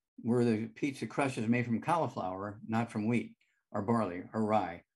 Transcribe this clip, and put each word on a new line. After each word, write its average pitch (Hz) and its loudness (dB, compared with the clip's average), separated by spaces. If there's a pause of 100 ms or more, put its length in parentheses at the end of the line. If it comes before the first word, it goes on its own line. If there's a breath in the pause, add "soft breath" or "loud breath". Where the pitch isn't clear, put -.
(220)
where 120 4
the 113 4
pizza 135 -2
crust 139 0
is 110 -2
made 120 4
from 113 0
cauliflower, 104 -2
not 113 0
from 107 -2
wheat 113 0 (340)
or 104 -4
barley 98 0 (100)
or 110 0
rye 95 0 (140)